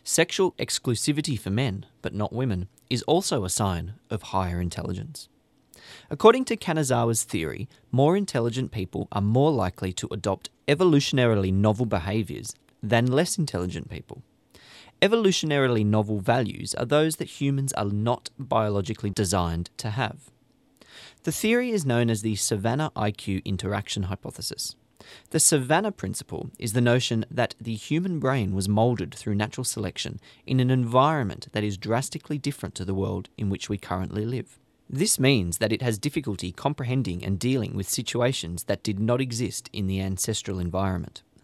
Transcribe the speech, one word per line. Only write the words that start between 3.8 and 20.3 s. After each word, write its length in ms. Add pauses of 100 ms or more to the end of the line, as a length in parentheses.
of 140
higher 360
intelligence. 680 (840)
According 360
to 100
Kanazawa's 680
theory, 420 (240)
more 240
intelligent 580
people 400
are 100
more 300
likely 420
to 160
adopt 400 (180)
evolutionarily 840
novel 340
behaviours 680 (280)
than 240
less 320
intelligent 500
people. 340 (800)
Evolutionarily 840
novel 360
values 560
are 100
those 300
that 240
humans 340
are 100
not 540
biologically 720
designed 680
to 140
have. 400 (920)